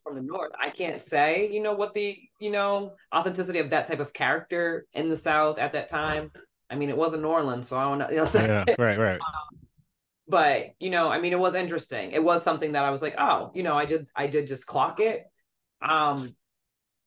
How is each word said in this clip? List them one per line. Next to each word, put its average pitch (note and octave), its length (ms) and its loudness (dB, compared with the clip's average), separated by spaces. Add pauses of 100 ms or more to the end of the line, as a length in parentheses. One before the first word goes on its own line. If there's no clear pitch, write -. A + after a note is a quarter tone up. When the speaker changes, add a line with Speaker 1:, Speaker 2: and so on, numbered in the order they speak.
Speaker 1:
from D3 100 -10
the C3+ 180 -8
North, F3 280 -6
I D#3+ 100 -4
can't E3+ 300 -6
say, D#3+ 500 2
you G#3+ 120 -2
know, G#3+ 120 0
what G3+ 200 -2
the, G3+ 240 -4 (220)
you G#3 100 -4
know, G2+ 440 0 (180)
authenticity F3+ 460 0
of D3 120 0
that D#3 160 0
type D3+ 140 -4
of C#3 120 -6
character E3 800 -2
in D#3+ 160 -2
the D#3 80 0
South D#3 420 2
at C#3+ 140 -2
that - 160 -6
time. D#3 420 -4 (400)
I C3 60 -6
mean, C#3+ 140 -2
it B2 60 -2
wasn't D#3+ 260 0
New D#3 60 -2
Orleans, C3+ 400 0
so B2+ 100 -2
I C3+ 60 2
don't C#3 140 0
know, C#3 120 -2
you D#3+ 60 0
know, D#3 80 4
<laughs> - 20 0
so - 140 4
Speaker 2:
Yeah, G#2 240 2 (140)
right, A2 200 4
right. G2 220 2
Speaker 1:
um, - 460 -10 (600)
but, D3+ 500 2
you F#3 120 -4
know, E3+ 180 2
I C#3 120 0
mean, F3 120 0
it F3+ 60 2
was F3+ 160 2
interesting. E3+ 580 -4
It D#3+ 100 2
was E3+ 220 4
something D#3 280 0
that C#3 120 2
I C#3 60 2
was C#3 120 -2
like, D3+ 160 -4
"Oh," - 360 2
you F3+ 100 -4
know, D#3 120 0
I D3 100 2
did, D#3 280 -2
I C#3+ 140 -2
did D3 180 0
just C3 200 -8
clock - 340 0
it. A3 240 0 (580)
Um, C#3+ 540 0 (720)